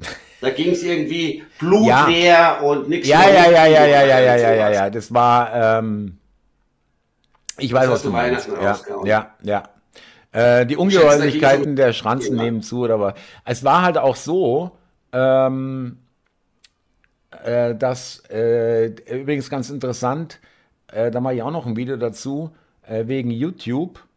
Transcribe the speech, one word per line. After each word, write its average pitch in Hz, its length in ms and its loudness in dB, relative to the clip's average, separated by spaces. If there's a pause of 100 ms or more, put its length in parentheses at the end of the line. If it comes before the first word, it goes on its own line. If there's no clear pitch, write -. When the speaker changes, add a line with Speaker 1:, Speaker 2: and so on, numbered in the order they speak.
(400)
Speaker 1:
Da 127 100 -4
Speaker 2:
<laughs> - 20 -6
Speaker 1:
ging's 170 300 -4
irgendwie 165 640 -6 (160)
blutleer 170 640 2
Speaker 2:
Ja. 170 380 4
Speaker 1:
und 143 260 -2
nix 160 180 -4
Speaker 2:
Ja, 143 140 6
Speaker 1:
mehr 196 140 8
Speaker 2:
ja, 185 80 8
Speaker 1:
mit 175 100 8
Speaker 2:
ja, 165 140 6
ja, - 0 -
Speaker 1:
Video 151 260 6
Speaker 2:
ja, 143 80 6
ja, 139 180 4
Speaker 1:
und 127 60 4
Speaker 2:
ja, 123 140 4
ja, 113 180 2
Speaker 1:
sowas. 104 220 2
Speaker 2:
ja. 98 120 0
Das 107 240 -10
war, 120 680 2
ähm, 104 400 -8 (1400)
ich 131 140 -6
Speaker 1:
Das 127 100 2
Speaker 2:
weiß, 131 60 2
Speaker 1:
hast 127 80 2
Speaker 2:
was - 80 -4
Speaker 1:
du - 40 -4
Speaker 2:
du 101 60 -4
meinst. 123 340 -2
Speaker 1:
Weihnachten 87 160 -8
Speaker 2:
Ja, 101 80 0
Speaker 1:
rausgehauen. 101 360 -8
Speaker 2:
ja, 107 260 -2 (100)
ja. 101 200 -4 (680)
Äh, - 0 -
die 107 80 -6
Speaker 1:
Schätze, 120 160 4
da 123 100 2
ging's 135 120 -4
Speaker 2:
Ungeheuerlichkeiten 147 920 2
Speaker 1:
um 139 40 -4
Speaker 2:
der 131 160 2
Schranzen 120 380 -6
Speaker 1:
Thema. 117 140 -4
Speaker 2:
nehmen 113 180 -6
zu, 120 180 -10
oder 113 220 -2
was. 98 120 -4 (300)
Es 123 220 -8
war 147 160 2
halt 175 160 0
auch 131 180 0
so, 165 560 -4 (400)
ähm, 131 840 -2 (1500)
äh, 120 320 -4
dass, 127 560 -8
äh, 117 560 0
übrigens 131 640 -8
ganz 131 200 -8
interessant, 131 720 -8 (480)
äh, 117 240 -4
da 120 80 -6
mache 127 160 -6
ich 113 80 -8
auch 131 80 -8
noch 160 140 -10
ein 117 100 -6
Video 123 220 -8
dazu, 135 540 -10 (340)
äh, 113 220 -8
wegen 127 240 -6
YouTube 135 680 -8 (180)